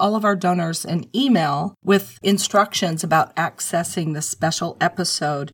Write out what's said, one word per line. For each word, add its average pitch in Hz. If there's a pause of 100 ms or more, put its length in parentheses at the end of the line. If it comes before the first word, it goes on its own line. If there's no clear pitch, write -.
all 208
of 214
our 202
donors 175
an 165 (100)
email 185 (100)
with 196
instructions 196
about 156
accessing 165
the 151
special -
episode. 151